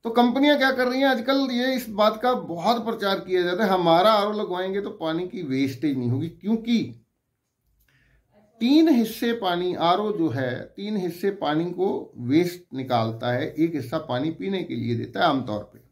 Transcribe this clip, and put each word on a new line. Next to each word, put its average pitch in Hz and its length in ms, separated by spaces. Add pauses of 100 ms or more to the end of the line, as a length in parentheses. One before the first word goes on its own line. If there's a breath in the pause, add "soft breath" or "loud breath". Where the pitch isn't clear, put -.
तो 233 40
कंपनियां 247 480
क्या 262 140
कर 254 160
रही 254 120
हैं, 277 80
आजकल 269 440
ये 247 240
इस 240 140
बात 214 320
का 247 120
बहुत 185 520
प्रचार 196 340
किया 180 220
जाता 180 220
है, 196 60
हमारा 180 420
आरओ 208 200
लगवाएंगे 190 500
तो 202 100
पानी 165 360
की 180 160
वेस्टेज 131 540
नहीं 120 120
होगी, 143 200
क्योंकि 226 480 (1800)
तीन 311 280
हिस्से 233 440
पानी, 180 420
आरओ 185 420
जो 160 120
है, 123 220 (240)
तीन 208 220
हिस्से 180 340
पानी 156 400
को - 460
वेस्ट 151 560
निकालता 120 580
है, 131 180
एक 165 260
हिस्सा 127 220
पानी 147 340
पीने 185 320
के 131 120
लिए 117 200
देता - 240
है 185 60
आमतौर 120 380 (100)
पे। - 60 (120)